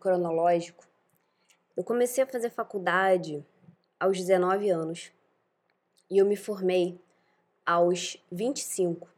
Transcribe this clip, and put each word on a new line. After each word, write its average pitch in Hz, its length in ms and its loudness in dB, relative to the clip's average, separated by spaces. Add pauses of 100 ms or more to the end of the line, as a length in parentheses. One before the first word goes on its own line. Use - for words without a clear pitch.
cronológico. 170 840 0 (920)
Eu 185 80 -6
comecei 247 400 0
a - 20 -4
fazer 233 240 -6
faculdade 180 960 0 (540)
aos 190 180 2
dezenove 185 520 2
anos 165 420 -4 (1000)
e 190 80 4
eu 196 80 6
me 208 80 2
formei 185 680 -2 (640)
aos 175 520 0 (120)
vinte 226 300 -6
e - 60 -8
cinco. 170 540 -4